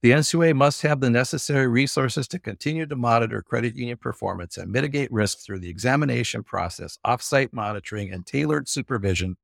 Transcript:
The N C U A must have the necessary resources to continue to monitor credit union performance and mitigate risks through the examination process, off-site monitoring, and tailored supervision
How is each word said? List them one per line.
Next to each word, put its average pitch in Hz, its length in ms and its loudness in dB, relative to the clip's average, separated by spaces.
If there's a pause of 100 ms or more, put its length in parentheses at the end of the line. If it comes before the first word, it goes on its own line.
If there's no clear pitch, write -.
The 123 120 8
N 151 80 6
C 156 160 0
U 170 60 4
A 165 100 6
must 139 300 2
have 147 160 2
the 127 100 2
necessary 127 580 2
resources 131 600 0
to 180 100 -8
continue 151 480 -6
to 147 100 -8
monitor 117 460 2
credit 117 340 -2
union 120 220 -6
performance 95 580 -6
and 92 160 -8
mitigate 139 400 0
risks 107 320 0
through 95 180 -8
the 87 80 -10
examination 120 760 0
process, - 600 -6
off-site 123 480 0
monitoring, 104 600 -6
and 90 120 -8
tailored 147 440 -2
supervision 95 760 -2